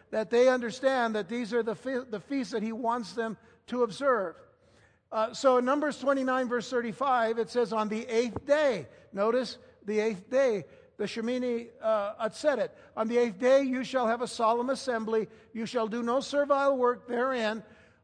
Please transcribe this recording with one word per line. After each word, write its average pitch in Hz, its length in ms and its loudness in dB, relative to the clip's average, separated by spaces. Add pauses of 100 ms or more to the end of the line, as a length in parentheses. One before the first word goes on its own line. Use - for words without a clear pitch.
(100)
that 220 200 -2
they 247 180 6
understand 247 680 0
that 208 140 -4
these 233 240 -6
are 240 100 2
the 220 120 -2
fe-, 254 360 -6
the 208 80 -6
feasts 254 340 -4
that 220 100 -2
he 226 100 -4
wants 226 400 -4
them 226 240 -4 (320)
to 247 160 0
observe. 214 500 0 (760)
Uh, 220 200 -2
so 254 260 4
in 247 60 2
Numbers 285 340 0
twenty-nine, 262 500 0
verse 240 200 -4
thirty-five, 240 680 0
it 226 100 -2
says, 233 240 0
"On 214 160 0
the 220 200 -4
eighth 233 360 -2
day," 277 440 2 (240)
notice, 226 460 0 (260)
the 208 160 -2
eighth 214 300 -4
day, 247 340 2 (320)
the 208 80 -4
Shemini, 233 640 -4 (120)
uh, 220 460 -2
Atzeret, 240 440 0 (260)
"On 220 100 0
the 233 120 2
eighth 233 200 0
day 269 240 6
you 254 220 -2
shall 247 240 0
have 240 140 0
a 233 40 -4
solemn 240 440 0
assembly. 220 580 -2 (240)
You 226 120 -6
shall 220 220 -2
do 233 160 -4
no 233 180 0
servile 277 560 2
work 247 300 0
therein, 240 560 -2 (420)